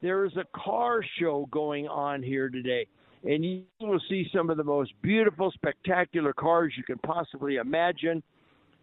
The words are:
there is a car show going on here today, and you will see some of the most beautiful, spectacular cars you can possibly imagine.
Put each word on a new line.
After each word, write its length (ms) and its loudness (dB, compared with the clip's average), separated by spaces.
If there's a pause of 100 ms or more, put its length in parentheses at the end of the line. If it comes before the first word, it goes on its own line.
there 220 0
is 120 -2
a 220 -8
car 460 0 (160)
show 320 0
going 340 -2
on 340 -2
here 280 -2
today, 360 -2 (380)
and 220 2
you 180 -4 (180)
will 280 2
see 260 -2
some 160 2
of 60 0
the 80 0
most 360 0
beautiful, 520 4
spectacular 800 0
cars 440 2
you 60 -10
can 160 -6
possibly 580 -4
imagine. 680 0 (580)